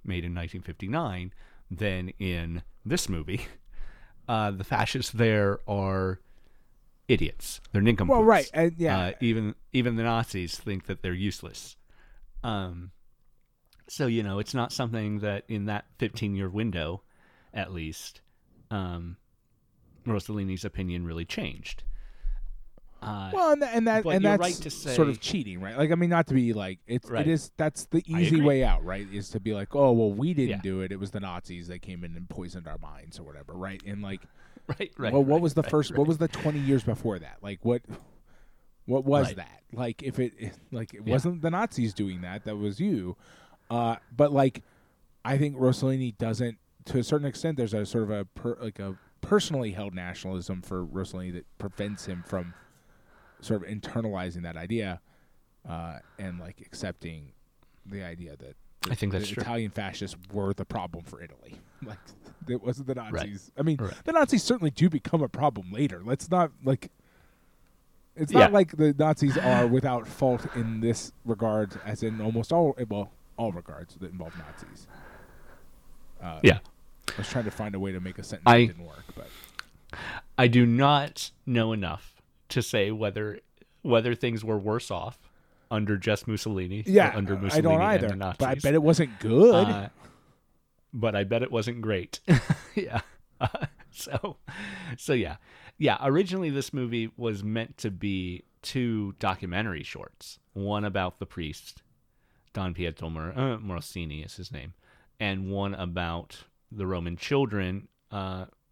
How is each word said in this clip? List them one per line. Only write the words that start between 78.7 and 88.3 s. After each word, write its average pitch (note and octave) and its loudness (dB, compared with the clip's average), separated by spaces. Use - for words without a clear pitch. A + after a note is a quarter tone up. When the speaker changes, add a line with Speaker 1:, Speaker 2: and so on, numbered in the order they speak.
Speaker 2:
work, D2+ -18
but - -16
Speaker 1:
I B2+ 8
do A#2+ 8
not C#3 2
know A2+ 2
enough F#2 -6
to B2 0
say G#2 2
whether, G#2+ -4
whether A#2+ 6
things A2+ -2
were A2 0
worse G#2+ -2
off F2+ -6
under G#2+ 2
just G#2 0
Mussolini G2+ -2
Speaker 2:
Yeah, F#3 8
Speaker 1:
or G#2+ -2
under G2 0
Speaker 2:
I F#2+ -8
Speaker 1:
Mussolini G2+ 4
Speaker 2:
don't D#3+ 6
Speaker 1:
and E3 4
Speaker 2:
either, G3 4
Speaker 1:
the F#2+ -2
Nazis. F#2+ -4